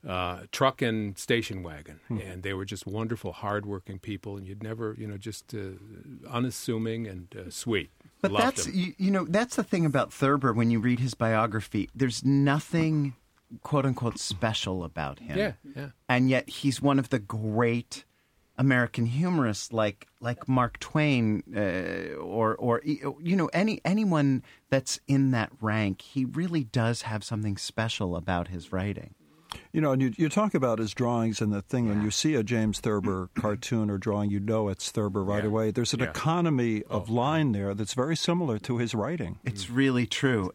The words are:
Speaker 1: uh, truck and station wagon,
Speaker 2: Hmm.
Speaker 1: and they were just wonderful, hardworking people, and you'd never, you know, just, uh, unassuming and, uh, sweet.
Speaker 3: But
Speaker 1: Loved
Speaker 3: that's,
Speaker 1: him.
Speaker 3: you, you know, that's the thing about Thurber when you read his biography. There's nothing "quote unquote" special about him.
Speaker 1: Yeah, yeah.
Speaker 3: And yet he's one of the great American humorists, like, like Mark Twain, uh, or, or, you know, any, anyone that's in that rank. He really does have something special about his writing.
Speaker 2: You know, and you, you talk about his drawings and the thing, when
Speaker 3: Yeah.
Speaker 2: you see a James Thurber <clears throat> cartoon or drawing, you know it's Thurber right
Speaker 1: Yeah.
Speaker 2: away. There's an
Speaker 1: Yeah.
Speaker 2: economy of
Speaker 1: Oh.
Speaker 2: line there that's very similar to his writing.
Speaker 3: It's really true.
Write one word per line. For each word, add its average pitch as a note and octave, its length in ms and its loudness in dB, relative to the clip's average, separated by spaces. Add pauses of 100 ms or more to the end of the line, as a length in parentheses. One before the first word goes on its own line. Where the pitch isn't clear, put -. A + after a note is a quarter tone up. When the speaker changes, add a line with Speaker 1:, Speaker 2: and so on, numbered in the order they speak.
Speaker 1:
uh, F2+ 360 -4 (100)
truck C3 280 2
and A2 380 -2
station G#2+ 440 -2
wagon, D#2 460 -14
Speaker 2:
Hmm. A2+ 100 -4
Speaker 1:
and F#2 240 -10
they G2 120 -4
were F#2+ 100 -6
just G2+ 220 -10
wonderful, G#2+ 460 -4
hardworking G2+ 680 -6
people, G2+ 380 -10
and F#2+ 100 -12
you'd G2+ 160 -12
never, A2 360 -6
you A2 100 -10
know, G2+ 100 -8
just, G#2+ 360 -12
uh, G2 180 -8 (560)
unassuming A2+ 800 -2
and, F#2 280 -12
uh, F#2 140 -12
sweet. G2 400 -2 (320)
Speaker 3:
But F#3+ 100 2
Speaker 1:
Loved G#3 120 4 (140)
Speaker 3:
that's, - 80 -2
Speaker 1:
him. - 80 -8
Speaker 3:
you, F#3 240 0
you F#3+ 120 2
know, F#3+ 140 2
that's G#3+ 320 0
the A3 80 0
thing E3+ 200 2
about C3+ 280 2
Thurber C3+ 400 4
when A#2 180 4
you A#2 80 4
read A#2+ 220 2
his B2+ 140 0
biography. A2 800 0
There's B2 300 0
nothing C#3+ 920 2 (480)
"quote C#3 240 0
unquote" A#2+ 320 0
special F#2+ 680 -2
about C#2+ 360 -4
him. - 180 -6
Speaker 1:
Yeah, G3+ 140 -2 (240)
yeah. C#3 120 -10 (200)
Speaker 3:
And B2+ 220 4
yet B2+ 180 2
he's - 340 -2
one C#3 160 4
of B2+ 120 0
the C3 80 0
great A2 840 -2 (540)
American B2 480 4
humorists, C3+ 680 0
like, G#2+ 340 0 (140)
like A#2+ 280 -4
Mark B2 320 2
Twain, B2 600 2 (140)
uh, F2+ 640 -2
or, A2 360 0
or, A#2 280 2
you D3+ 520 -2
know, E3+ 180 2
any, G#3 320 0
anyone D#3+ 560 4 (260)
that's - 400 0
in C#3 220 4
that A#2 200 0 (100)
rank. G#2+ 420 0
He C3 240 -4
really E3 380 -2
does A#2 380 0
have G#2+ 220 -4
something G#2+ 320 -2
special G#2 600 -2
about F2 320 -2
his F2 220 -10
writing. F#2 440 -4 (580)
Speaker 2:
You D#3 80 0
know, D3+ 100 4
and C3 100 4
you, C3 160 2
you D#3+ 120 4
talk G#3 260 2
about B2 240 2
his A2 160 -2
drawings A#2 460 2
and G#2 120 2
the G2+ 100 -2
thing, A#2+ 260 0
when G#2 100 2
Speaker 3:
Yeah. G#2 60 0
Speaker 2:
you G#2+ 80 0
see D#3 240 2
a A2 80 2
James A2 340 0
Thurber G2 540 -2
<clears throat> - 20 -20
cartoon G#2+ 560 0
or G2 80 -2
drawing, G#2 320 0
you G2+ 80 0
know G#2+ 300 0
it's - 240 -6
Thurber G2+ 320 0
right G2+ 180 0
Speaker 1:
Yeah. G#2+ 60 0
Speaker 2:
away. A2 240 2
There's A#2 200 0
an D3 80 -2
Speaker 1:
Yeah. B2 100 -2
Speaker 2:
economy C3+ 760 2
of G#2 260 -4
Speaker 1:
Oh. A2+ 40 2
Speaker 2:
line D3 360 2
there G2 240 0
that's G#2 200 -4
very C#3+ 220 0
similar E3+ 440 0
to B2+ 180 -2
his A#2 160 -2
writing. A2+ 500 -4
Speaker 3:
It's G2+ 240 -6
really B2 380 4
true. A#2 480 2